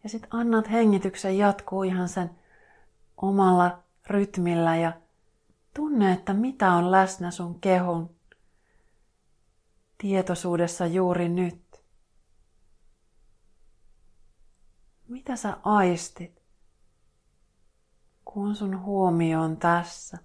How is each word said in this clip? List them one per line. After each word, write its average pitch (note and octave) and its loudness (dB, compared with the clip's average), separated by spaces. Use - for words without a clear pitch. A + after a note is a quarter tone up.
Ja G#3+ -10
sit A3 -12
annat A3+ 0
hengityksen G3 2
jatkuu G3+ 0
ihan F#3 -2
sen F3 -4
omalla F3+ 4
rytmillä F3 0
ja E3 0
tunne, C#4 2
että F#3 -2
mitä G#3+ 0
on F3 2
läsnä F#3+ 2
sun F3 -10
kehon F3+ 0
tietoisuudessa F3+ -2
juuri F3 0
nyt. F3 -6
Mitä B3+ -10
sä G#3+ -8
aistit, F3+ -2
kun G#3 -4
sun F#3+ -6
huomio E3+ 2
on D#3+ -2
tässä E3+ -2